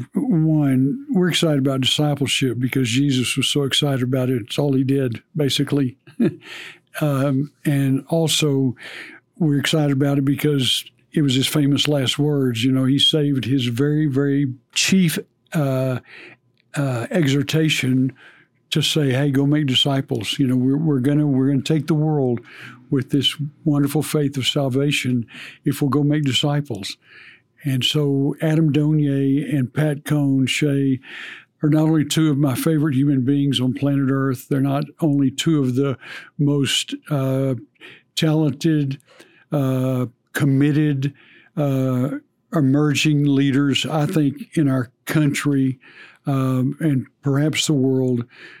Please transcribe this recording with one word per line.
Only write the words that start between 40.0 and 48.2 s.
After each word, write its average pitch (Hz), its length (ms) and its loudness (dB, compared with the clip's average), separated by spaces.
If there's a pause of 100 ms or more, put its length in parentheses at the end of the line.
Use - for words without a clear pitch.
committed, 143 800 0 (420)
uh, 131 540 -2 (440)
emerging 147 720 2
leaders, 139 600 2
I 151 220 0
think, 147 500 -2
in 147 100 4
our 131 240 -2 (140)
country, 143 760 0 (460)
um, 131 540 0
and 143 260 0 (160)
perhaps 143 460 0
the 160 60 2
world, 127 520 0 (360)